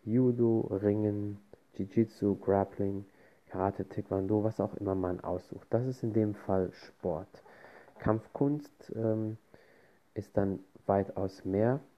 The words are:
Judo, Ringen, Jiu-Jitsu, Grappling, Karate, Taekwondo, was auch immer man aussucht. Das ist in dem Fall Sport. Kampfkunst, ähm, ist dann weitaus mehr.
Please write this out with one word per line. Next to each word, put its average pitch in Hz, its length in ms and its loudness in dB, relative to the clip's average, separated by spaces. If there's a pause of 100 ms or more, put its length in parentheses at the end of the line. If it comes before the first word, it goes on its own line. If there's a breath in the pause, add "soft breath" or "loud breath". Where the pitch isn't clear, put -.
Judo, 117 580 4 (200)
Ringen, 104 560 0 (380)
Jiu-Jitsu, 104 600 0
Grappling, 98 720 0 (420 soft breath)
Karate, 95 400 -2
Taekwondo, 101 560 -2
was 110 160 -2
auch 101 160 0
immer 98 200 -2
man 90 240 -2
aussucht. - 500 -8
Das 117 160 0
ist 127 180 -6
in 110 100 -2
dem 107 200 2
Fall 95 380 -2
Sport. - 720 -8 (560 loud breath)
Kampfkunst, - 960 -2
ähm, 110 420 -2 (760 soft breath)
ist - 220 -8
dann 98 240 0 (260)
weitaus 98 600 0
mehr. 110 340 2 (180)